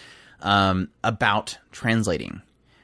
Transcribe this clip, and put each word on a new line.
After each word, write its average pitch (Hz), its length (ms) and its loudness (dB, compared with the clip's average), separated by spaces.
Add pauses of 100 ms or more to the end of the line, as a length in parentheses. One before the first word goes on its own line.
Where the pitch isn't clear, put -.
(400)
um, 95 480 2 (140)
about 107 560 0 (140)
translating. 90 680 -2 (420)